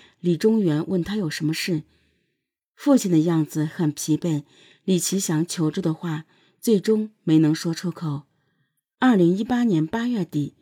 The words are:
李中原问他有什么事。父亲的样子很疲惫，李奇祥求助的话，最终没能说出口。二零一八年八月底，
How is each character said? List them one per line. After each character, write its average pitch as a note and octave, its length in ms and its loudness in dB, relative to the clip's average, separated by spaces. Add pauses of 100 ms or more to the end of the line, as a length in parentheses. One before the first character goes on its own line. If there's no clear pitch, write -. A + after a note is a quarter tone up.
(200)
李 F3 160 0
中 A3 240 2
原 D#3+ 280 0
问 F#3 160 -2
他 F#3+ 120 -6
有 F#3+ 140 -4
什 - 160 -6
么 D#3 80 0
事。 D#3+ 300 -4 (920)
父 C#4 240 4
亲 G3+ 140 0
的 D#3+ 80 6
样 D#3+ 260 2
子 D3+ 180 -4
很 D#3 280 -2
疲 D3+ 260 -2
惫， D3+ 260 -2 (400)
李 F#3 140 2
奇 F#3 220 -2
祥 E3 260 -2
求 D#3 240 -2
助 D3+ 100 -6
的 D#3+ 140 -2
话， D#3+ 320 -8 (340)
最 G#3+ 200 2
终 G#3+ 320 -2 (120)
没 D#3+ 140 4
能 D#3 160 4
说 E3 220 -4
出 F3 160 -8
口。 D3 320 -8 (760)
二 B3+ 180 4
零 F3+ 220 4
一 A3+ 60 -4
八 A#3+ 200 -2
年 E3 220 2
八 A#3 220 -4
月 A3+ 180 -2
底， D3 360 -6